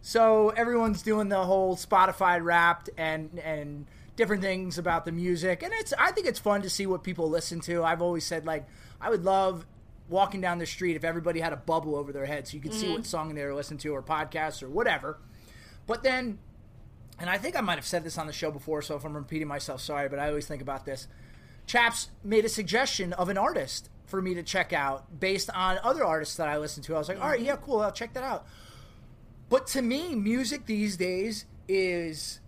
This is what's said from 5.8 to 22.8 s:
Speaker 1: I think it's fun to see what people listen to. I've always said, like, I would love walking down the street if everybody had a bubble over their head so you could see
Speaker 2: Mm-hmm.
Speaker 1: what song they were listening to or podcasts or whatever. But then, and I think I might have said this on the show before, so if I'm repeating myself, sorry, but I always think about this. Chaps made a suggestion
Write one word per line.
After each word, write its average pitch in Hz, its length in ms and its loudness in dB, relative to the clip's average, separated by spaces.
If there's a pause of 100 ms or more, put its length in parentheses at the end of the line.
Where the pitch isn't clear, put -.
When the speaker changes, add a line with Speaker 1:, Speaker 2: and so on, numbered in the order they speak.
Speaker 1:
I 339 140 6
think 359 140 0
it's - 120 -2
fun 202 220 2
to 196 80 -6
see 196 160 -2
what 185 180 0
people 180 260 -2
listen 165 320 -2
to. 170 220 0
I've 165 180 2
always 175 240 0
said, 160 200 -4
like, 156 200 -4 (360)
I 208 80 -2
would 190 160 2
love 190 400 2 (440)
walking 190 320 2
down 175 180 0
the 165 60 -4
street 170 320 -2
if 160 80 -6
everybody 165 340 0
had 160 140 -2
a 135 40 -8
bubble 156 380 0
over 143 160 -4
their 139 140 -4
head 143 200 -6
so - 100 -12
you 151 40 -10
could 156 140 -8
see 220 140 -4
Speaker 2:
Mm-hmm. - 80 0
Speaker 1:
what - 100 -4
song 156 280 -4
they 147 120 -6
were 139 100 -4
listening 147 240 -6
to 156 160 -6
or 135 80 -6
podcasts 156 580 -2
or 135 80 -12
whatever. 170 480 0 (680)
But - 160 -2
then, 254 360 0 (760)
and 175 120 -6
I 190 80 2
think 277 180 -4
I 277 60 0
might 180 140 0
have 143 100 -8
said 175 180 -2
this 165 140 -8
on 156 100 -6
the 147 60 -10
show 156 180 -4
before, 147 300 -4
so 147 160 -6
if 135 80 -8
I'm 147 100 -8
repeating 151 320 -6
myself, 143 320 -6
sorry, 143 300 -2
but 139 100 -4
I 147 80 0
always 147 180 -2
think 143 160 -8
about 135 240 -6
this. 135 220 -8 (580)
Chaps 233 440 2 (120)
made 214 220 4
a 226 60 2
suggestion 208 640 0